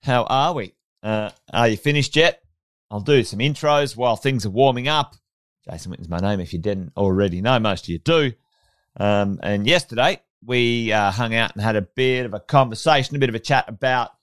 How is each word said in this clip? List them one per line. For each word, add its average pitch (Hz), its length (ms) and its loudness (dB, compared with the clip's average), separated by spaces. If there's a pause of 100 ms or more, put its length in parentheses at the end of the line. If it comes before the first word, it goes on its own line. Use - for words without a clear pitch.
How 123 220 0
are 143 280 0
we? 107 220 -8 (260)
Uh, 107 280 -4 (240)
are 117 160 2
you 107 80 -2
finished 147 400 0
yet? - 260 2 (480)
I'll 104 80 -8
do 127 240 4
some 98 160 -8
intros 143 560 0
while 117 220 0
things 131 280 -2
are 101 60 -4
warming 127 380 2
up. 151 260 -2 (540)
Jason 82 220 -12
Witten's - 180 -14
my 85 100 -4
name, 98 200 -2
if 87 120 -10
you 90 60 -6
didn't 95 400 -6
already 95 440 2
know. 123 180 2
Most 104 240 -2
of - 60 -16
you 85 100 -6
do. 151 320 2 (680)
Um, 101 460 0
and 101 240 -2
yesterday, 156 520 0 (240)
we, 120 480 0
uh, 104 200 2
hung 113 240 -2
out 113 180 0
and 104 80 -8
had 110 140 0
a 104 60 0
bit 127 440 -2
of 104 80 -10
a 104 60 -8
conversation, 135 760 2
a 143 40 -2
bit 131 100 2
of 113 60 -6
a 113 40 -4
chat - 280 0
about 120 440 -2 (120)